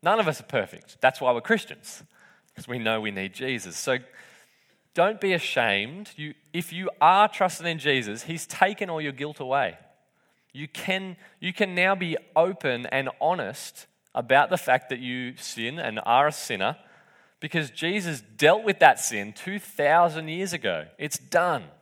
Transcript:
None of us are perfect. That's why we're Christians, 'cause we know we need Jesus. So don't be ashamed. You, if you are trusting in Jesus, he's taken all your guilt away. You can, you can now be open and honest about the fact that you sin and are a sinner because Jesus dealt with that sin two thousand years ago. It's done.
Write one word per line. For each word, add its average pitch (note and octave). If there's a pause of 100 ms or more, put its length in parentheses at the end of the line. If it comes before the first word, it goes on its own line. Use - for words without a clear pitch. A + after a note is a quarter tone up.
None F#3+
of G#3
us D#3
are -
perfect. -
That's C3
why B2+
we're A#2+
Christians, - (520)
'cause -
we B2
know A2
we G#2+
need G2
Jesus. A#2
So B2+ (920)
don't G#3+
be F#3+
ashamed. B2+
You, D3+ (180)
if F3
you F3+ (100)
are F#3+
trusting F#3
in E3
Jesus, B2+
he's E3
taken G3
all D#3+
your D3+
guilt C#3+
away. C3 (760)
You D3
can, F#3+ (220)
you F3+
can F#3
now F#3
be F3 (180)
open D#3
and C3+ (120)
honest - (300)
about B2+
the F3
fact -
that B2+
you B2+
sin A#2+
and A2
are B2+
a D3+
sinner A2+ (640)
because D#3
Jesus E3+
dealt D3+
with G3+
that D3
sin G#2
two G3
thousand D#3+
years F3
ago. F2 (100)
It's D3
done. D#3 (160)